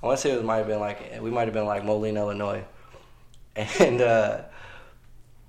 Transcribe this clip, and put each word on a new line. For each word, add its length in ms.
I 40
wanna 120
say 120
it 140
might 140
have 100
been, 120
like, 400
we 100
might 140
have 100
been, 120
like, 180
Moline, 320
Illinois. 520
<laughs> 60
And, 440
uh, 420